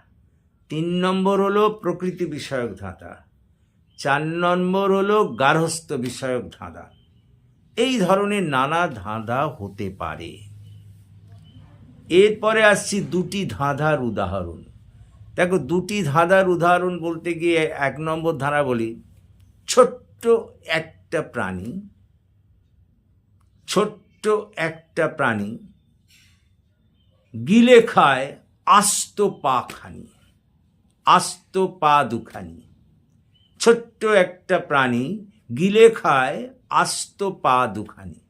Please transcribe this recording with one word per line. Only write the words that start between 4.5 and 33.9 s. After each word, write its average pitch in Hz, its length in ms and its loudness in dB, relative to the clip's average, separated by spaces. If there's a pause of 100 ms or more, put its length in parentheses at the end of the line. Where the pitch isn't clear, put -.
হলো 202 280 2
গার্হস্থ্য 156 680 -2
বিষয়ক 127 500 -6 (160)
ধাঁধা। 85 300 -18 (840)
এই 254 220 0
ধরনের 202 440 0
নানা 151 460 0
ধাঁধা 110 580 -6
হতে 98 520 -10
পারে। 82 400 -12 (1700)
এরপরে 214 560 4
আসছি 202 360 2
দুটি 180 400 -4 (100)
ধাঁধার 143 520 -2
উদাহরণ। 95 600 -6 (720)
দেখো, 180 220 0
দুটি 180 440 -4
ধাঁধার 175 460 2
উদাহরণ 175 500 2
বলতে 165 360 -6
গিয়ে 165 240 0
এক 143 420 -2
নম্বর 160 380 -4
ধাঁধা 147 240 0
বলি, 117 400 -4 (680)
ছোট্ট - 600 0 (380)
একটা 160 560 -6
প্রাণী, 104 580 -8 (1900)
ছোট্ট - 600 -4 (280)
একটা 160 520 -6
প্রাণী 113 500 -4 (1900)
গিলে 233 340 8
খায় 143 540 2 (300)
আস্ত 196 600 2 (140)
পাখানি, 117 640 -4 (960)
আস্ত 180 640 0
পা 147 380 2
দুখানি। 98 560 -10 (1000)
ছোট্ট 233 440 2